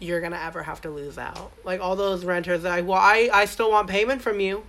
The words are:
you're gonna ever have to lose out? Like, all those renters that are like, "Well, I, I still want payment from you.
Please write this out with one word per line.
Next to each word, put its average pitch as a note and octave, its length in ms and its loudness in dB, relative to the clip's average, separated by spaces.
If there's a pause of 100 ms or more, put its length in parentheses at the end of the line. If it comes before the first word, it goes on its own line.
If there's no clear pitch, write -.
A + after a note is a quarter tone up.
you're E3+ 200 -4
gonna E3+ 220 -6
ever E3 220 -8
have D#3 180 -10
to D#3+ 80 -10
lose C#3+ 280 -12
out? - 340 -12 (120)
Like, F#3 160 -6
all F#3 140 -2
those F#3+ 300 -2
renters F3 380 0
that F3+ 60 -4
are F3 120 0
like, F3 60 -4
"Well, F#3+ 120 2
I, A3 340 6
I G3+ 120 6
still A3 260 0
want G#3+ 180 4
payment A3+ 340 0
from G#3 180 -2
you. G3 280 -2